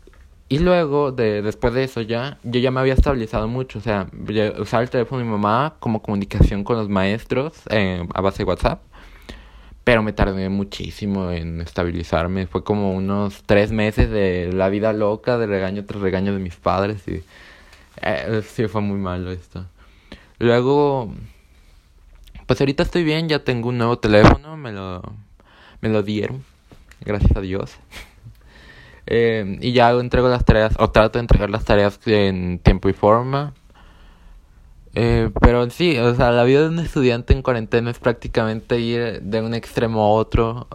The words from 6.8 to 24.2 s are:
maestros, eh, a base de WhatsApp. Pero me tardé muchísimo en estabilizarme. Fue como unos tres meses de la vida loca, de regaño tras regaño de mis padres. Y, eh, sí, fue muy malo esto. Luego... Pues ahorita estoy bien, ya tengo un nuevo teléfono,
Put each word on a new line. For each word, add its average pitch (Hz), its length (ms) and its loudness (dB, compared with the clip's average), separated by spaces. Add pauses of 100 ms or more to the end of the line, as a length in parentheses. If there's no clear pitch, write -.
maestros, 107 840 -2
eh, 92 440 0
a 95 80 -4
base 95 180 0
de 107 60 -2
WhatsApp. - 360 -2 (1040)
Pero 117 200 4
me 107 100 -4
tardé 95 360 -2
muchísimo 98 840 -6
en 82 300 -6
estabilizarme. 87 840 -4
Fue - 160 -6
como 101 300 -2
unos 101 520 -4
tres 104 260 2
meses 107 380 0
de 90 440 0
la 95 160 2
vida 104 240 0
loca, 107 440 -2
de 117 100 -2
regaño 98 380 -4
tras 104 160 -10
regaño 95 320 0
de 98 60 -4
mis 95 160 -8
padres. 95 520 -2
Y, 87 160 -8 (800)
eh, 98 440 -4
sí, - 220 -6
fue 107 140 -4
muy 101 180 -4
malo 90 320 -6
esto. 90 340 -14 (760)
Luego... 127 720 2 (1300)
Pues 123 160 0
ahorita 139 220 0
estoy 180 200 -2
bien, 160 260 -2
ya 143 140 0
tengo 120 260 -2
un 123 80 -4
nuevo 120 220 0
teléfono, 110 580 4